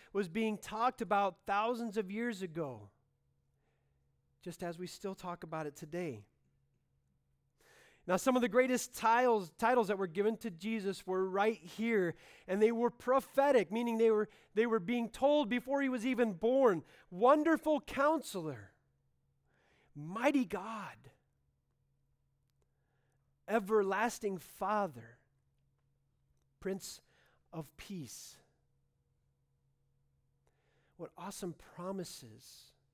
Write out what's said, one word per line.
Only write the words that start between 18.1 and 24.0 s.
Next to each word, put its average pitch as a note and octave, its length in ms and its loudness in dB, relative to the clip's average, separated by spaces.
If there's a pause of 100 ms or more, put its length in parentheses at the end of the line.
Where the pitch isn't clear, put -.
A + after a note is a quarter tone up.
Mighty A3+ 500 2
God, G3+ 520 -8 (2500)
Everlasting G3+ 920 0